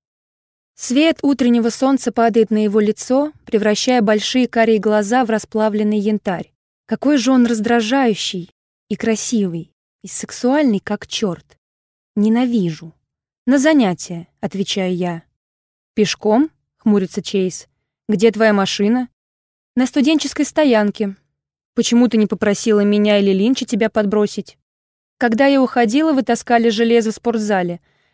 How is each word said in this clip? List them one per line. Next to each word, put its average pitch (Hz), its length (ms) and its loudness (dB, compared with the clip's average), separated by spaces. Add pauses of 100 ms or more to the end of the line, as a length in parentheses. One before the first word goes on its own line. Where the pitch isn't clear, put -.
(760)
Свет 302 460 0
утреннего 240 480 0
солнца 262 420 -2
падает 226 380 2
на 214 140 0
его 214 160 0
лицо, 254 520 0 (140)
превращая 214 560 0
большие 214 460 0
карие 226 320 2
глаза 214 440 0
в 220 60 -4
расплавленный 214 680 -2
янтарь. 202 520 -4 (360)
Какой 285 300 0
же 247 140 0
он 254 140 4
раздражающий 226 1040 -2 (400)
и 208 60 -6
красивый, 202 760 -4 (300)
и 196 60 -18
сексуальный, 254 720 -2
как - 260 -8
черт. - 520 -8 (580)
«Ненавижу». 208 760 0 (540)
«На 269 140 4
занятия», 220 680 0 (140)
отвечаю 190 540 -4
я. 175 280 -6 (720)
«Пешком?» 214 560 0 (280)
хмурится 202 440 0
Чейз. 190 460 -6 (420)
«Где 214 220 2
твоя 214 200 2
машина?» 208 580 0 (640)
«На 254 100 2
студенческой 285 580 0
стоянке». 214 720 0 (600)
«Почему 233 320 2
ты 226 100 0
не 214 80 2
попросила 208 560 0
меня 208 380 2
или 202 120 2
Линча 214 340 0
тебя 220 240 -2
подбросить?» 208 680 -2 (600)
«Когда 240 280 0
я 277 160 4
уходила, 254 520 2
вы 262 100 0
таскали 233 460 0
железо 226 420 2
в - 40 -8
спортзале. 208 640 -4 (340)